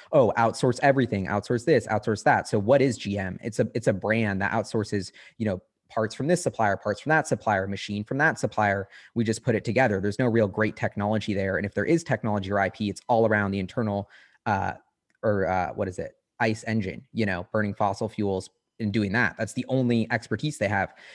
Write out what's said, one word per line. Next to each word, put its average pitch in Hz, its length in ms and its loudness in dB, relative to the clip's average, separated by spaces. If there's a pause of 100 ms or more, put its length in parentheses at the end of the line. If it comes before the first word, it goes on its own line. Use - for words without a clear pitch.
(100)
"Oh, 131 260 6
outsource 117 460 2
everything, 117 460 2
outsource 104 360 -2
this, 143 220 2
outsource 107 380 -2
that." 113 240 4
So 113 100 0
what 127 240 4
is 135 160 2
G 101 180 -4
M? 92 280 -6
It's 117 160 -4
a, 113 140 0
it's 120 120 -4
a 113 60 4
brand 101 500 0
that 98 80 -2
outsources, 104 640 -2 (260)
you 110 80 -2
know, 104 60 2 (380)
parts 110 240 -2
from 135 120 -4
this 170 160 2
supplier, 107 360 2
parts 104 240 -4
from 143 80 -4
that 156 180 2
supplier, 101 380 0
machine 101 360 -6
from 135 140 -6
that 143 220 2
supplier. 101 500 0 (260)
We 117 100 0
just 110 200 -2
put 117 100 2
it 101 80 0
together. 107 380 2
There's 101 180 -2
no 131 80 2
real 113 220 4
great 107 260 0
technology 104 600 -2
there. 95 240 -2
And 98 80 -2
if - 80 -8
there 104 100 -2
is 165 180 2
technology 104 480 -2
or 101 80 0
I 98 120 2
P, 104 180 -4
it's 95 200 -8
all 113 180 4
around 104 240 2
the 98 80 -2
internal, 101 500 -4 (380)
uh, 98 260 0 (500)
or, 101 240 2
uh, 90 280 0
what 101 140 -4
is 90 100 -8
it? 87 160 -10 (280)
ice 110 240 0
engine, 104 460 -4
you 113 120 0
know, 92 280 -2
burning 104 200 0
fossil 104 360 -2
fuels 98 420 -4 (300)
and 107 120 -2
doing 104 200 0
that. 113 260 2
That's 107 140 -4
the 127 160 -6
only 120 420 2
expertise 117 480 -4
they 101 100 0
have. 101 240 -2 (220)